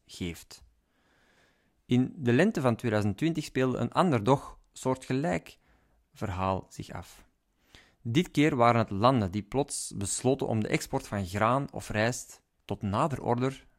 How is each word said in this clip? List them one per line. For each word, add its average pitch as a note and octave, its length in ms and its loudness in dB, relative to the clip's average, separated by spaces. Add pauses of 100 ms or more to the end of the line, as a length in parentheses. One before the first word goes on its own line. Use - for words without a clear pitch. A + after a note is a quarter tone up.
geeft. - 580 -12 (1200)
In B2+ 300 2
de A#2+ 160 0
lente F3 280 4
van B2 160 2
tweeduizend G#2+ 400 0
twintig D#3 280 -2
speelde C3 340 -2
een - 140 -4
ander, C#3 320 2
doch C3 340 0 (200)
soortgelijk C3+ 800 -4 (540)
verhaal F#2+ 560 -4
zich - 220 -16
af. - 340 -16 (760)
Dit C#3 280 2
keer D3 260 2
waren A#2 240 6
het G#2+ 100 0
landen G#2+ 400 4
die G2+ 120 -4
plots - 540 -6
besloten A#2+ 500 -2
om A2 160 0
de - 60 -4
export - 380 -4
van G2 200 -6
graan A2 460 0
of - 160 -10
rijst A2 540 -2 (220)
tot - 180 -8
nader A#2 400 -2
order B2 440 -2 (120)